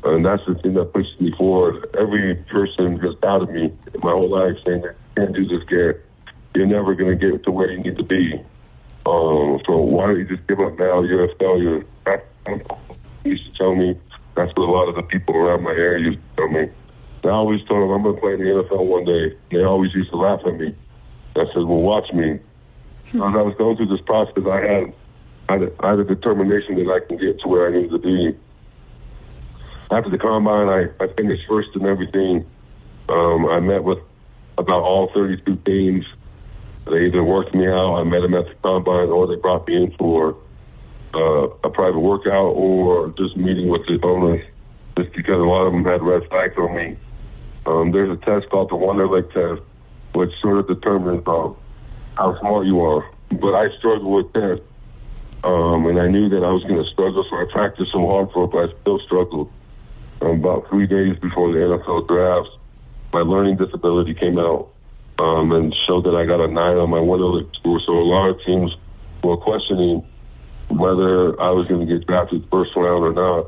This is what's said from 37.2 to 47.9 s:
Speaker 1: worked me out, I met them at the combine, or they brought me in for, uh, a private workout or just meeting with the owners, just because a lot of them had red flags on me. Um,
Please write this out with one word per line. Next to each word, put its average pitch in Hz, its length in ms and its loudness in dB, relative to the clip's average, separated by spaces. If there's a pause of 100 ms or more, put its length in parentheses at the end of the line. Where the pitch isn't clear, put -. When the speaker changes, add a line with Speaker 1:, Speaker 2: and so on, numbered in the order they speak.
Speaker 1:
worked 92 320 0
me 92 120 2
out, 92 280 2
I 85 80 0
met 87 180 2
them 90 140 2
at 87 100 0
the - 160 -16
combine, 90 480 2
or 90 160 4
they 87 100 -2
brought 90 320 0
me 85 80 0
in 90 180 2
for, 82 420 0 (800)
uh, 78 320 2 (160)
a - 80 0
private 92 280 0
workout 98 540 2
or 90 640 2
just 95 180 -4
meeting 90 340 0
with 85 180 -2
the 85 160 0
owners, 90 420 2 (500)
just 90 180 -4
because 90 260 0
a 85 60 2
lot 92 200 4
of 92 80 0
them 87 100 0
had 90 200 0
red 87 260 0
flags 92 300 -2
on 87 160 -2
me. 85 200 -6 (680)
Um, 82 260 2